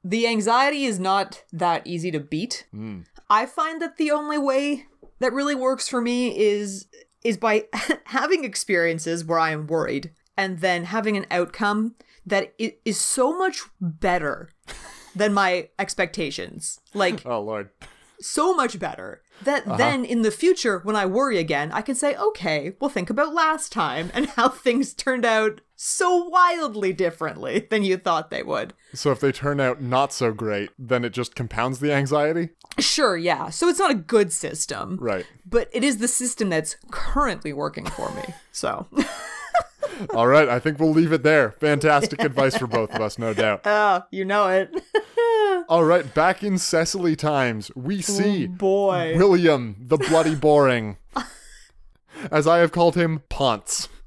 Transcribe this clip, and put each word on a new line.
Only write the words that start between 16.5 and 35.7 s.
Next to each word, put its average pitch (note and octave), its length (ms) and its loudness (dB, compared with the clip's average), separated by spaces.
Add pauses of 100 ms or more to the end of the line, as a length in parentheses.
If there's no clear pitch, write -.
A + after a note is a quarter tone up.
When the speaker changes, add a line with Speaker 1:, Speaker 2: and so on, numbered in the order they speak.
Speaker 1:
Like, F3+ 320 -2
Speaker 2:
Oh, A#2+ 160 -4
Lord. G#2 300 -8 (500)
Speaker 1:
so E4 320 0
much B3+ 280 -2
better B2 420 -10 (220)
that C#4+ 220 0
Speaker 2:
Uh-huh. - 100 -4
Speaker 1:
then B3+ 280 2
in A#3 180 0
the A3 100 2
future, A#3 500 0
when G#3+ 140 -2
I G3+ 100 0
worry A3+ 320 0
again, D#3 340 -2
I G#3+ 100 -4
can C4 120 -4
say, C#4+ 220 0
"Okay, F3 640 -2
well, C#4 100 0
think F3+ 200 -4
about C#4+ 240 0
last D#4 380 0
time D#3+ 420 -4
and C4+ 120 -2
how A#3+ 220 0
<laughs> - 160 -4
things C4 300 0
turned B3+ 300 -2
out A3 360 2 (140)
so F4+ 540 0
wildly D#4 640 2
differently D#3+ 760 -2
than G#3+ 120 2
you F#3 140 2
thought E3+ 340 -2
they - 140 -4
would." - 300 -4 (200)
Speaker 2:
So C#3+ 160 0
if B2+ 100 0
they C#3 120 4
turn C#3+ 260 -2
out C3 240 0
not C3 300 0
so A#2 200 0
great, G#2 460 -4
then B2 260 -2
it A#2+ 80 -4
just - 220 -6
compounds A#2+ 460 -4
the D3 120 0
anxiety? D3+ 580 0 (280)
Speaker 1:
Sure, A#3+ 380 2
yeah. E3 340 -2
So E4+ 180 0
it's F4+ 120 2
not F#4 100 4
a C#4 40 4
good G3+ 380 2
system. - 680 -6
Speaker 2:
Right. G2 260 -2 (180)
Speaker 1:
But A3+ 280 0